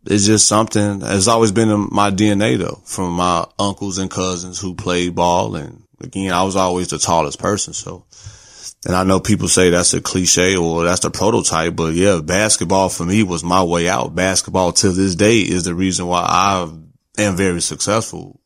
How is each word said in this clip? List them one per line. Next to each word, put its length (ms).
it's 200
just 200
something, 560
it's 260
always 240
been 180
in 200
my 200
D 180
N 140
A, 140
though, 280
from 300
my 320
uncles 400
and 120
cousins 500
who 140
played 400
ball. 420
And 260
again, 320
I 120
was 120
always 320
the 100
tallest 400
person. 340
So, 320
and 80
I 100
know 140
people 300
say 220
that's 240
a 80
cliche 540
or 280
that's 160
the 100
prototype, 640
but 200
yeah, 280
basketball 680
for 140
me 180
was 200
my 200
way 260
out. 260
Basketball 580
to 200
this 220
day 260
is 240
the 100
reason 320
why 140
I 480
am 180
very 260
successful 840